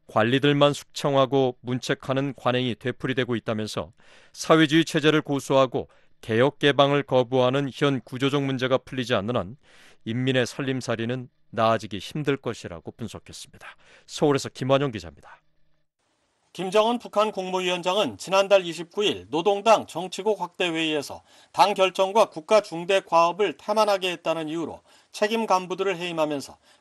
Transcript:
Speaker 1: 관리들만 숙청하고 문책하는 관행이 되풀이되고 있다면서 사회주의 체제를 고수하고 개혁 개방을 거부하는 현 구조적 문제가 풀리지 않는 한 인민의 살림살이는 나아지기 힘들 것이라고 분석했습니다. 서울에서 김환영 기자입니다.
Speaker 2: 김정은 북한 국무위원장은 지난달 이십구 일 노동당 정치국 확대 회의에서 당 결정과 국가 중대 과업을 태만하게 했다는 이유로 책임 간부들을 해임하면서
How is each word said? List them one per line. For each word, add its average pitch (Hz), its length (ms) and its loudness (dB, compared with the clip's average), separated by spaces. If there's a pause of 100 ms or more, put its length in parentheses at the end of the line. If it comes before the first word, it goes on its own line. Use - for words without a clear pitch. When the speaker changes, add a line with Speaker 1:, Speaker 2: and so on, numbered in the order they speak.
Speaker 1:
관리들만 139 680 4
숙청하고 135 880 0
문책하는 131 720 -4
관행이 127 380 -2
되풀이되고 123 600 -4
있다면서 107 580 -6 (420)
사회주의 160 500 4
체제를 156 380 2
고수하고 135 680 0 (320)
개혁 120 380 0
개방을 143 460 4
거부하는 127 680 0
현 139 280 0
구조적 139 420 -2
문제가 131 360 0
풀리지 127 360 -6
않는 110 220 -2
한 101 200 -6 (480)
인민의 127 420 0
살림살이는 123 800 -6 (220)
나아지기 110 480 0
힘들 143 380 -4
것이라고 101 560 -10
분석했습니다. - 760 -16 (380)
서울에서 139 420 0
김환영 135 420 0
기자입니다. 85 500 -14 (1120)
Speaker 2:
김정은 214 460 0
북한 214 340 -2
국무위원장은 180 840 -2
지난달 196 480 4
이십구 170 400 -6
일 98 260 -4
노동당 202 560 2
정치국 185 540 -4
확대 175 280 -4
회의에서 160 540 -4 (300)
당 190 220 4
결정과 190 560 2
국가 202 320 2
중대 175 380 -2
과업을 175 580 0
태만하게 208 540 0
했다는 160 360 -4
이유로 151 320 -8 (320)
책임 220 340 -2
간부들을 185 500 0
해임하면서 160 600 -4 (240)